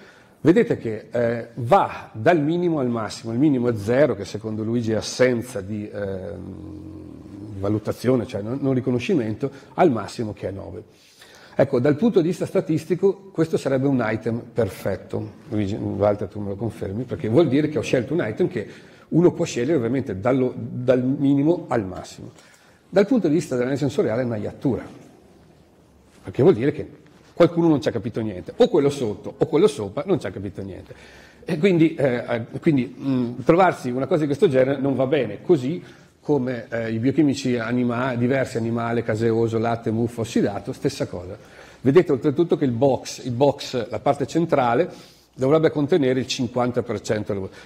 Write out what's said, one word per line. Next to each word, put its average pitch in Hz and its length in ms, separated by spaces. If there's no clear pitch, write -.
Vedete 165 360
che, 110 340
eh, 117 420
va 135 580
dal 147 300
minimo 165 380
al 123 100
massimo, 113 440
il 117 40
minimo 131 320
è 117 60
zero, 117 400
che 98 100
secondo 107 380
Luigi 110 300
è - 20
assenza 117 680
di, 104 260
ehm, 92 1700
valutazione, 107 640
cioè 101 160
non, 113 200
non 135 120
riconoscimento, 123 800
al 170 160
massimo 107 420
che - 140
è 92 40
nove. 92 320
Ecco, 131 220
dal 143 160
punto 214 240
di 160 80
vista 180 180
statistico 185 840
questo 160 240
sarebbe 135 320
un 127 180
item 113 360
perfetto, 107 800
Luigi, 107 280
Walter 104 520
tu 104 140
me 101 80
lo 98 80
confermi, 101 460
perché 107 260
vuol 147 180
dire 147 220
che 151 80
ho 104 40
scelto 135 320
un 156 140
item 135 220
che 101 180
uno 165 220
può 170 140
scegliere 135 320
ovviamente 113 420
dallo, 127 380
dal 123 440
minimo 143 680
al 117 160
massimo. - 460
Dal 196 180
punto 202 220
di 143 60
vista 170 200
dell'analisi 127 300
sensoriale 127 380
è - 20
una 117 100
iattura, 104 480
perché 101 180
vuol 170 140
dire 135 180
che - 160
qualcuno 170 360
non 143 120
ci - 60
ha 113 40
capito 110 280
niente, 104 380
o 233 100
quello 139 220
sotto 107 480
o 151 80
quello 170 220
sopra 110 380
non 180 140
ci - 80
ha 95 40
capito 98 300
niente. 90 320
E 170 120
quindi, 165 380
eh, 123 320
eh, 120 320
quindi, 135 400
mm, 123 460
trovarsi 165 460
una 131 160
cosa 165 140
di 156 40
questo 143 240
genere 131 320
non 139 140
va 131 100
bene, 127 360
così 165 400
come, 127 440
eh, 113 220
i 113 60
biochimici 131 580
anima-, 120 600
diversi, 123 420
animale, 117 460
caseoso, 113 560
latte, 117 320
muffa, 113 300
ossidato, 117 520
stessa - 320
cosa. 92 320
Vedete 143 300
oltretutto 151 460
che 151 80
il 127 60
box, 123 540
il 127 60
box, 123 600
la 107 80
parte 139 260
centrale, 151 640
dovrebbe 151 340
contenere 139 500
il 120 60
cinquanta 123 560
per 104 200
cento 107 300
delle, 95 160